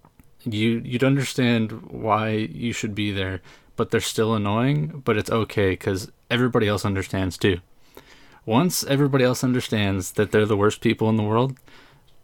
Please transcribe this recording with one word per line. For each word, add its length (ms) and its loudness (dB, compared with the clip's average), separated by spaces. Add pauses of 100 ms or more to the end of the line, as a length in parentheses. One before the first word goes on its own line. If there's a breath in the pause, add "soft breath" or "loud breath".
(440)
You, 400 0
you'd 200 -2
understand 840 0
why 400 0
you 420 -4
should 220 -6
be 180 -2
there, 280 -4 (360 loud breath)
but 140 -2
they're 100 2
still 340 0
annoying, 720 0
but 120 2
it's 140 -2
okay 460 0
'cause 340 -4 (200)
everybody 360 2
else 180 0
understands 540 -2
too. 220 2 (840 loud breath)
Once 380 2
everybody 380 2
else 220 2
understands 680 0
that 200 0
they're 140 4
the 100 2
worst 240 2
people 300 2
in 60 2
the 60 0
world, 360 0 (640 soft breath)